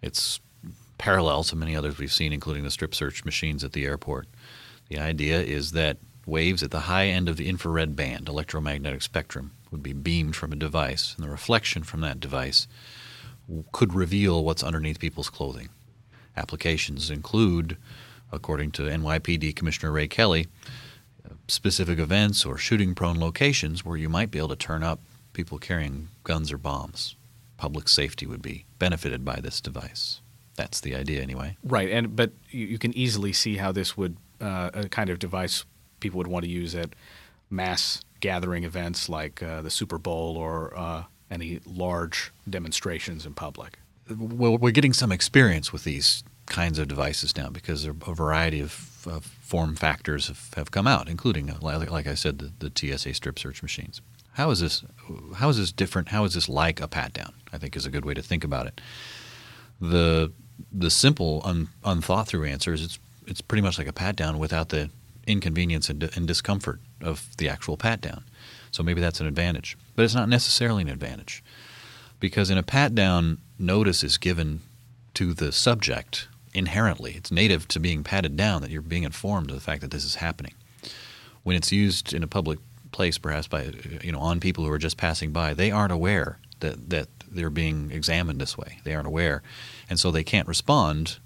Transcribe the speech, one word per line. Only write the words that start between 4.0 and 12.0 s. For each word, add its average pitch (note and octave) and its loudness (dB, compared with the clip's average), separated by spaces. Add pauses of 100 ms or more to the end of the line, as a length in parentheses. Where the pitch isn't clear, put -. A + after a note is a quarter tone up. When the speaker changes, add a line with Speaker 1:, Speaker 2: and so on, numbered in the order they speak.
Speaker 1:
The D2+ -6
idea D#2 2
is D2 -2
that D#2+ 2 (280)
waves E2 2
at C2+ -4
the D#2 -2
high F2+ 2
end F#2 2
of D#2+ 0
the D#2 -2
infrared E2 0
band, C2+ -4
electromagnetic D2 -4
spectrum, - -6 (180)
would D#2 -8
be C#2 -8
beamed D#2+ 0
from D2+ -6
a C#2+ -4
device, D2+ -2
and E2 -8
the D2 -6
reflection E2 0
from - -6